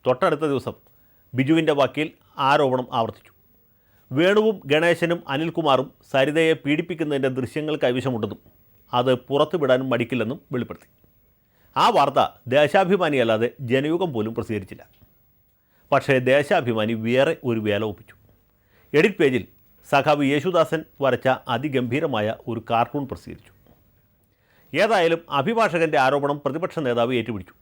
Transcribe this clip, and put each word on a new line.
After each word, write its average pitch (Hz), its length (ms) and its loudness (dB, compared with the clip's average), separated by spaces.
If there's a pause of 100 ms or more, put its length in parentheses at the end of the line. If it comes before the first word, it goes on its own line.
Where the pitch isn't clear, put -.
തൊട്ടടുത്ത 156 480 0
ദിവസം 120 220 -6 (580)
ബിജുവിൻ്റെ 156 480 0
വക്കീൽ 147 280 0 (400)
ആരോപണം 131 380 2 (120)
ആവർത്തിച്ചു. - 340 -6 (800)
വേണുവും 202 460 2 (160)
ഗണേശനും 170 480 0 (140)
അനിൽകുമാറും 156 540 0 (240)
സരിതയെ 151 420 2 (100)
പീഡിപ്പിക്കുന്നതിൻ്റെ 151 760 -2
ദൃശ്യങ്ങൾ 151 460 -6
കൈവശമുണ്ടെന്നും 123 560 -2 (520)
അത് 127 200 2 (160)
പുറത്തുവിടാനും 135 640 0
മടിക്കില്ലെന്നും 117 480 -4 (140)
വെളിപ്പെടുത്തി. - 340 -8 (880)
ആ 147 80 4 (120)
വാർത്ത 139 240 4 (340)
ദേശാഭിമാനിയല്ലാതെ 147 920 2 (220)
ജനയുഗം 160 440 0
പോലും 110 220 -4
പ്രസിദ്ധീകരിച്ചില്ല. 104 480 -8 (1080)
പക്ഷേ 139 220 2 (180)
ദേശാഭിമാനി 120 600 0 (120)
വേറെ 135 280 2 (140)
ഒരു 113 180 -2
വേല 104 240 0
ഒപ്പിച്ചു. - 240 -18 (800)
എഡിറ്റ് 185 280 2
പേജിൽ 127 240 2 (440)
സഖാവ് 147 440 2
യേശുദാസൻ 160 480 0 (220)
വരച്ച 131 260 0 (260)
അതിഗംഭീരമായ 127 800 -4 (160)
ഒരു 117 100 -6 (100)
കാർട്ടൂൺ 120 400 0
പ്രസിദ്ധീകരിച്ചു. - 420 -16 (1200)
ഏതായാലും 165 480 2 (180)
അഭിഭാഷകന്റെ 165 680 0
ആരോപണം 143 400 0
പ്രതിപക്ഷ 165 420 -6
നേതാവ് 120 320 0
ഏറ്റുപിടിച്ചു. 107 440 -6